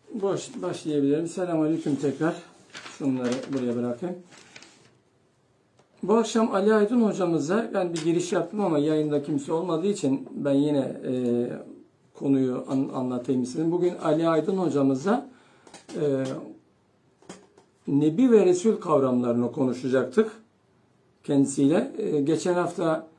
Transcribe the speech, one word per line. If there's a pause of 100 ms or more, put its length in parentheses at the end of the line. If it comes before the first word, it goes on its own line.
(140)
boş,
başlayabilirim.
Selamünaleyküm
tekrar. (380)
Şunları (200)
buraya
bırakayım. (1900)
Bu
akşam
Ali
Aydın
hocamıza
ben
bir
giriş
yaptım
ama
yayında
kimse
olmadığı
için
ben
yine,
e, (1000)
konuyu
an-,
anlatayım
istedim.
Bugün (100)
Ali
Aydın
hocamıza, (720)
e, (1600)
Nebi
ve
Resul
kavramlarını
konuşacaktık (920)
kendisiyle.
E,
geçen
hafta (120)